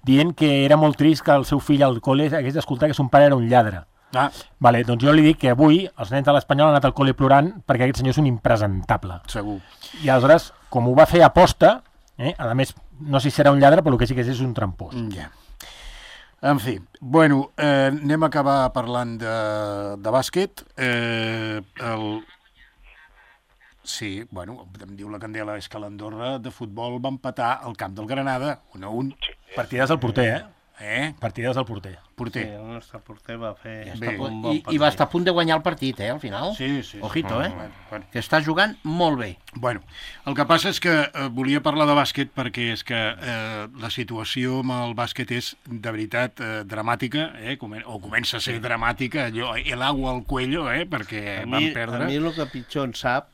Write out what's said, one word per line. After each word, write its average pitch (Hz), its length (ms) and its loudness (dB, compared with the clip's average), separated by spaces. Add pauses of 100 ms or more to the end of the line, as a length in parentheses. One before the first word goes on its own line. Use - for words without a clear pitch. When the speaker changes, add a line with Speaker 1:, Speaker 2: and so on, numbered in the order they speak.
Speaker 1:
dient 147 320 4
que 139 300 4
era 147 100 8
molt 151 220 4
trist 151 260 4
que 165 80 2
el 139 140 4
seu 143 140 0
fill 143 220 2
al 131 200 4
col·le 143 340 2
hagués 135 160 -2
d'escoltar 147 380 -2
que 135 40 -2
son 139 140 0
pare 143 160 8
era 139 120 6
un 117 120 0
lladre. 110 320 4 (340)
Speaker 2:
Ah. 135 160 2 (300)
Speaker 1:
Vale, 120 240 6
doncs 120 180 0
jo 143 120 6
li 156 80 8
dic 156 160 6
que 135 100 2
avui 156 400 6 (100)
els 113 140 -6
nens 135 140 0
de 147 80 6
l'Espanyol 147 340 4
han 147 60 6
anat 143 100 4
al 131 100 4
col·le 135 200 2
plorant 143 520 4
perquè 127 180 2
aquest 131 180 0
senyor 131 100 0
és 151 60 0
un 151 80 4
impresentable. 104 880 0 (140)
Speaker 2:
Segur. 104 340 -8 (420)
Speaker 1:
I 139 60 2
aleshores, 135 420 6 (160)
com 120 200 0
ho 127 60 2
va 151 120 10
fer 170 180 6
aposta, 170 580 6 (360)
eh, 139 180 -2
a 123 180 -4
més, 131 200 -2 (260)
no 147 180 0
sé 135 120 2
si - 100 -2
serà 143 100 8
un 139 100 6
lladre, 139 220 10
però 151 120 2
el 117 40 0
que 120 80 2
sí 131 80 -2
que 123 60 -2
és, 120 80 -2
és 127 120 -4
un 127 120 -2
trampós. 104 420 -6
Speaker 2:
Mm, 117 160 -6
ja. 80 200 -12 (1120)
En 139 180 2
fi, 104 180 -4 (220)
bueno, 143 560 4
eh, 139 340 2
anem 151 320 0
a 160 40 2
acabar 139 460 2
parlant 120 460 -6
de, 113 180 -6 (600)
de 101 160 -6
bàsquet. 180 500 -2 (140)
Eh, 117 840 -4 (200)
el, 113 240 -6 (1800)
sí, 104 480 -10
bueno, 90 360 -16 (160)
em 98 140 -20
diu 101 140 -16
la 104 120 -12
Candela, 107 360 -10
és 98 100 -16
que 107 120 -14
l'Andorra 110 600 -10
de 127 80 -12
futbol 117 520 -12
va 135 120 -6
empatar 127 480 -6
al 117 160 -12
camp 98 180 -10
del 110 140 -12
Granada, 135 500 -6 (140)
un 95 100 -16
a 101 60 -12
un. 131 240 -6 (400)
Speaker 1:
Partides 127 360 -2
al 143 100 0
porter, 117 340 0
eh? 160 100 -8 (340)
Speaker 2:
Eh? 123 400 -6
Speaker 1:
Partides 117 380 -6
al 131 80 -4
porter. 98 300 -12 (220)
Speaker 2:
Porter. 117 260 -8
Speaker 3:
Sí, 107 100 -8
el 104 160 -16
nostre 117 320 -18
porter 113 400 -18
va 107 160 -10
fer 110 300 -16
Speaker 4:
I 98 80 -16
està 113 80 -12
Speaker 2:
Bé. 117 80 -6
Speaker 4:
a 110 80 -6
punt, - 160 -8
Speaker 3:
un 110 80 -10
bon 117 100 -4
Speaker 4:
i, 156 60 -2
i - 20 -4 (160)
va 147 80 2
Speaker 3:
partit. 151 60 6
Speaker 4:
estar 147 160 0
a - 20 -14
punt 175 160 -2
de 185 80 2
guanyar 165 240 2
el 156 80 -2
partit, 135 360 -4
eh, 104 100 -4
al 143 100 -6
final. 123 340 -8
Speaker 2:
Sí, 131 140 -8
sí, 139 140 -4
sí. - 180 -16
Speaker 4:
Ojito, 110 400 -4
eh? 160 80 -4
Speaker 2:
Bueno, 90 220 -12 (180)
bueno. 107 240 -12
Speaker 4:
Que 120 80 -6
està 156 240 0
jugant 175 380 2
molt 160 360 0
bé. 107 120 -6 (240)
Speaker 2:
Bueno, 120 260 -4 (460)
el 139 100 -6
que 147 80 2
passa 165 240 2
és - 120 -4
que, 180 120 0 (140)
eh, 139 260 -8
volia 135 320 -2
parlar 151 240 2
de 143 80 4
bàsquet 139 400 -2
perquè 123 380 -6
és - 100 -12
que, 120 140 -6
eh, 110 680 -6 (160)
la 110 100 -10
situació 123 720 -6
amb 127 220 -4
el 117 120 -6
bàsquet 120 380 -6
és, 120 220 -8 (100)
de 117 260 -10
veritat, 110 500 -6
eh, 110 120 -8 (140)
dramàtica, 117 640 -6 (100)
eh, 120 160 -10
comen-, 110 300 -16
o 113 120 -14
comença 110 380 -6
a 110 40 -6
ser 117 200 -6
dramàtica, 120 680 -4
allò, 113 260 -6
el 123 240 -6
agua 135 320 -2
al 123 120 -8
cuello, 135 460 -4
eh, 147 140 -4
perquè 104 540 -10
Speaker 3:
A - 80 -10
Speaker 2:
vam 123 100 -4
Speaker 3:
mi, 156 160 0
Speaker 2:
perdre. 120 320 -6
Speaker 3:
a - 20 -4
mi 139 100 -4
el 160 180 -4
que 160 180 -6
pitjor 139 320 -6
em 120 100 -8
sap 131 400 -4